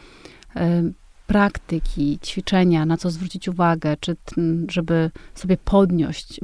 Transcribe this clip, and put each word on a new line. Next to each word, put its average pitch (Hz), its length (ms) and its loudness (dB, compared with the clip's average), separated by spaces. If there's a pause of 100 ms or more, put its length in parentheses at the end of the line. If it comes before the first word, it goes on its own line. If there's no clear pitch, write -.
(560)
e, 170 280 0 (440)
praktyki, - 960 0
ćwiczenia, 180 640 2
na 165 120 2
co 175 140 -4
zwrócić 180 360 -8
uwagę, 170 520 0
czy 170 160 -4
t-, - 260 -6 (280)
żeby 165 420 0 (240)
sobie 185 220 0
podnieść, 180 880 0